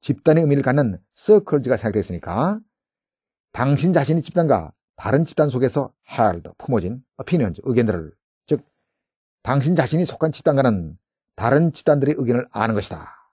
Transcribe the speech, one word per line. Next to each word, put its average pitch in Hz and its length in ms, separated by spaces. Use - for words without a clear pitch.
집단의 160 440
의미를 143 180
갖는 127 400
circles가 143 600
생략되어 110 240
있으니까 107 600
당신 143 420
자신의 160 300
집단과 123 500
다른 135 300
집단 - 260
속에서 127 420
held, 90 400
품어진 120 460
opinions, 120 440
의견들을, 107 480
즉 - 180
당신 139 320
자신이 165 300
속한 160 260
집단과는 117 680
다른 143 380
집단들의 147 460
의견을 120 340
아는 110 240
것이다. - 340